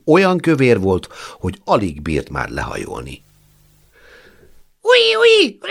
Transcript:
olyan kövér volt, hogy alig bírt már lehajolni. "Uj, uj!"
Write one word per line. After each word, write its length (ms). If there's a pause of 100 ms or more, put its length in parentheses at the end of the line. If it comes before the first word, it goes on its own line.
olyan 340
kövér 420
volt, 280 (300)
hogy 260
alig 380
bírt 260
már 200
lehajolni. 720 (1600)
"Uj, 340
uj!" 440 (120)